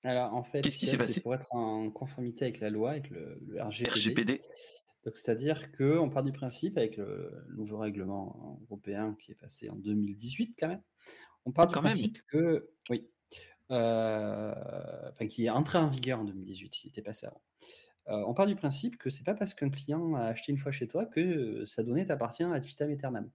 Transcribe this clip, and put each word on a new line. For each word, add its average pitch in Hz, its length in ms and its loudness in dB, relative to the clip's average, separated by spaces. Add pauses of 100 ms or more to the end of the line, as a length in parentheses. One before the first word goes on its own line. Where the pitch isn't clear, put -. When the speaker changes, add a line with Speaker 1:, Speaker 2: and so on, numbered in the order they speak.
Speaker 1:
Alors, 123 300 0
en 123 100 -2
fait, 143 180 -2
Speaker 2:
Qu'est-ce 139 160 2
qui - 80 0
Speaker 1:
ça, - 60 6
Speaker 2:
s'est 143 60 4
Speaker 1:
c'est 117 100 4
Speaker 2:
passé ? 123 140 2
Speaker 1:
pour 120 120 0
être 131 220 -4
en 110 360 0
conformité 127 540 -4
avec 117 140 -2
la 107 100 0
loi, 107 220 2
avec 147 180 -4
le, - 380 -10
le 107 160 -4
R 107 80 -4
G - 140 -2
P - 40 2
D. - 20 0
Speaker 2:
R - 40 2
G 147 180 4
P 117 120 4
D. 127 140 2 (680)
Speaker 1:
Donc, 113 100 -6
c'est-à-dire 135 560 0
que 143 260 4
on 160 120 4
part 135 140 0
du 135 100 0
principe, 135 440 -2
avec 113 200 2
le 98 480 -6 (100)
nouveau 107 220 -6
règlement 98 840 -6
européen 104 560 -6
qui - 120 -20
est - 40 -16
passé - 340 -14
en 104 60 -10
deux 101 180 -2
mille 104 240 0
dix-huit 135 420 -4
quand 156 80 0
même, 185 140 -4 (640)
on 127 80 -4
part 170 140 10
du 175 60 2
Speaker 2:
Quand 143 80 2
même. 202 120 6
Speaker 1:
principe 113 340 0
que, 160 420 4 (200)
oui, 120 180 0 (640)
euh, 110 840 2 (560)
enfin, - 180 -4
qui 113 180 0
est 117 40 6
entré 143 280 4
en 160 100 8
vigueur 127 320 0
en 110 60 0
deux 101 80 -4
mille 95 120 -10
dix-huit, 90 380 -12
il - 60 -16
était - 120 -10
passé 104 240 -8
avant. - 160 -14 (680)
Euh, 104 180 0
on 123 60 0
part 196 140 6
du 202 80 2
principe 147 420 -2
que - 120 -2
c'est - 140 -8
pas 190 100 2
parce 208 200 -2
qu'un 139 160 0
client 147 460 0
a 120 100 0
acheté 113 260 -2
une 143 60 2
fois 139 160 -2
chez 131 140 -2
toi 180 180 0
que, - 160 -2
euh, 135 440 0
sa - 180 -2
donnée 123 220 2
t'appartient 127 380 0
ad 160 220 0
vitam - 240 -2
aeternam. 127 460 -4